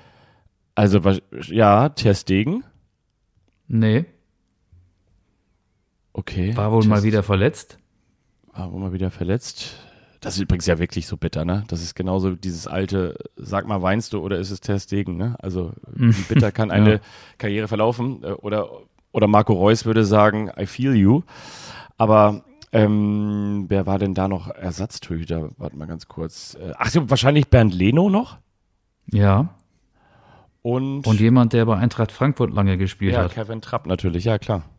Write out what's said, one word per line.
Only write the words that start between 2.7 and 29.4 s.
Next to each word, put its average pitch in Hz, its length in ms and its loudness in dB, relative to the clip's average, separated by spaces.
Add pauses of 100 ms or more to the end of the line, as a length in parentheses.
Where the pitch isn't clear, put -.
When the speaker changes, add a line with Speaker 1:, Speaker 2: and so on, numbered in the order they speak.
Speaker 2:
Nee. 113 340 2 (2000)
Speaker 1:
Okay. 104 460 -4
Speaker 2:
War 107 160 0
wohl 113 80 4
Speaker 1:
Ter 107 80 4
Speaker 2:
mal 104 100 4
Speaker 1:
St-, 101 60 2
Speaker 2:
wieder 107 180 2
verletzt. 101 560 -2 (720)
Speaker 1:
War 90 200 -12
wohl 92 80 -8
mal 95 100 -6
wieder 92 200 -4
verletzt. - 680 -8 (420)
Das 92 160 -10
ist 98 60 -2
übrigens 90 240 -2
ja 87 120 2
wirklich 85 300 -4
so - 80 -10
bitter, 80 300 -6
ne? 98 240 -2
Das 82 120 -8
ist 82 140 -12
genauso 92 400 -2
dieses 87 320 -8
alte, 92 500 -4 (200)
„Sag 98 280 -6
mal, 101 160 -4
weinst 98 300 -2
du 104 80 -4
oder 92 200 -4
ist 92 120 -8
es 92 80 -10
Ter 101 180 -2
Stegen“, 92 380 -6
ne? 110 260 -4
Also, 90 300 -8 (120)
Speaker 2:
<laughs> - 100 -20
Speaker 1:
wie 117 180 4 (120)
bitter 110 280 2
kann 110 180 -2
eine 107 260 6
Speaker 2:
Ja. 104 40 -2 (380)
Speaker 1:
Karriere 104 320 -4
verlaufen? 113 540 -2
Äh, 85 100 -8
oder, 104 340 -6 (460)
oder 104 140 2
Marco 104 260 4
Reus 104 320 4
würde 113 180 2
sagen, 104 560 2
„I 98 60 -6
feel 131 300 -2
you“. 107 260 6 (760)
Aber, 107 460 4 (280)
ähm, 104 1000 0
wer 98 160 0
war 98 140 -2
denn 95 140 -2
da 95 140 -2
noch 95 220 -8
Ersatztorhüter? 85 1080 -8
Warte 78 200 -12
mal 78 80 -14
ganz 85 240 -14
kurz. - 460 -14
Äh, 87 220 -14
ach 117 120 -4
so, 143 200 0
wahrscheinlich 139 380 2
Bernd 110 260 4
Leno 127 360 2
noch? 208 280 -2 (680)
Speaker 2:
Ja. 101 500 2 (1040)